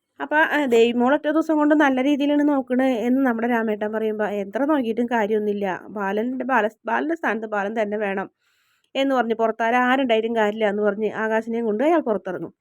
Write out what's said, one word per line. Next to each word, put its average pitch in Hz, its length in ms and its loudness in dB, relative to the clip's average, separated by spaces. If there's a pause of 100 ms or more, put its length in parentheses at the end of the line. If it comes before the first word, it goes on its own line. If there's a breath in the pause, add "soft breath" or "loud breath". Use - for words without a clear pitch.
(200)
അപ്പോൾ, 302 240 0
ആ, 294 140 0 (100)
"ദേവിമോൾ 240 460 4
ഒറ്റ 302 120 0
ദിവസം 311 320 2
കൊണ്ട് 302 180 4
നല്ല 277 260 4
രീതിയിലാണ് 285 440 2
നോക്കണേ" 262 440 0 (120)
എന്ന് 240 200 2
നമ്മുടെ 233 260 0
രാമേട്ടൻ 220 440 -2
പറയുമ്പോൾ, 214 440 -2
"എത്ര 202 300 -4
നോക്കിയിട്ടും 247 420 0
കാര്യമൊന്നുമില്ല, 208 580 0 (240)
ബാലൻ്റെ, 214 560 -4
ബാല-, 220 380 0
ബാലൻ്റെ 269 340 -2
സ്ഥാനത്ത് 226 320 -4
ബാലൻ 208 260 -4
തന്നെ 208 220 -2
വേണം" 196 320 -4 (680)
എന്ന് 269 200 0
പറഞ്ഞ്, 233 200 0
"പുറത്താരെ 226 460 0
ആരുണ്ടായിട്ടും 240 540 2
കാര്യമില്ല" 214 340 2
എന്ന് 208 140 0
പറഞ്ഞ് 208 320 0
ആകാശിനെയും 226 500 -2
കൊണ്ട് 214 180 0
അയാൾ 320 180 2
പുറത്തിറങ്ങും. 190 600 -6